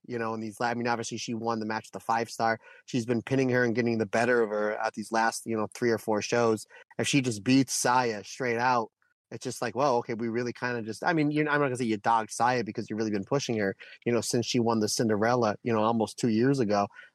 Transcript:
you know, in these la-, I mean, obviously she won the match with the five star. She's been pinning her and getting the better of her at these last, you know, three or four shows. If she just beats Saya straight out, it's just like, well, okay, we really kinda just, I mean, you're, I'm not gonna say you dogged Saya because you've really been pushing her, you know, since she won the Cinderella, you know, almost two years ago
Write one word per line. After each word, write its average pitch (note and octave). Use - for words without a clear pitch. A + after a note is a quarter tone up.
you A#2+
know, A2+
in A2
these G#2+
la-, B2
I A#2+
mean, A#2+
obviously A#2
she A#2+
won A2+
the G#2+
match A2
with -
the -
five A2+
star. A2+
She's A#2
been A#2
pinning C3+
her B2
and A#2
getting A#2
the A2
better A#2
of G#2
her G#2+
at A2
these G#2+
last, A2+
you A2+
know, G#2+
three A#2+
or A2+
four G#2
shows. A2+
If A2+
she C#3+
just A2
beats C3
Saya B2
straight A#2+
out, B2
it's A#2
just -
like, A#2
well, C3
okay, A#2+
we A2+
really A#2+
kinda A#2+
just, G#2+
I F3
mean, D3+
you're, D3+
I'm D3
not C#3+
gonna B2+
say B2+
you A2
dogged A2+
Saya B2
because G#2
you've G#2+
really A2
been G2
pushing C3+
her, G2
you A#2+
know, A2
since A#2
she -
won A2+
the G#2+
Cinderella, A2
you A#2
know, G#2+
almost A2
two B2
years B2+
ago G2+